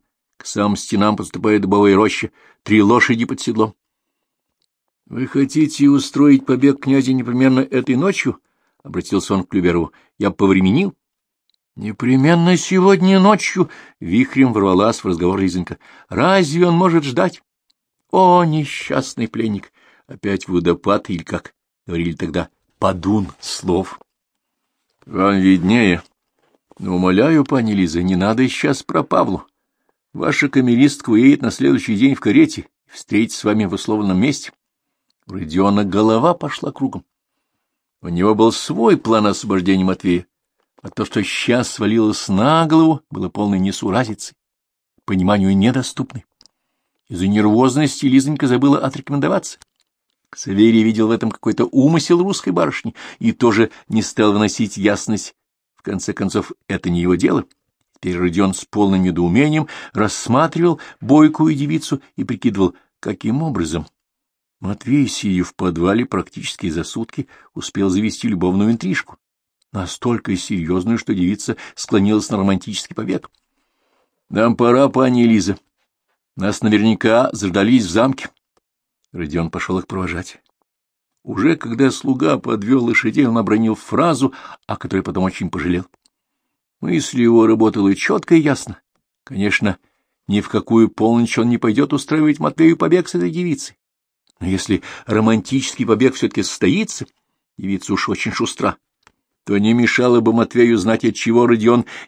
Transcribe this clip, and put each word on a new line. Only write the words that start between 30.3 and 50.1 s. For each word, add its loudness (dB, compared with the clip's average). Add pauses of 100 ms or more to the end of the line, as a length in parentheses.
камеристка 2
уедет 4
на -2
следующий -2
день 2
в -8
карете 2 (180)
и -20
встретится -4
с -6
вами 0
в -4
условленном -2
месте». -4 (720)
У -20
Родиона 0
голова 2
пошла -10
кругом. -8 (1000)
У -12
него 2
был 4
свой 0
план 0
освобождения 0
Матвея, -2 (560)
а -16
то, -6
что -4
сейчас -2
свалилось 0
на 2
голову, 2 (100)
было -8
полной -2
несуразицей, -4 (720)
пониманию 2
недоступной. -2 (800)
Из-за -4
нервозности 2
Лизонька 2
забыла 2
отрекомендоваться. -4 (720)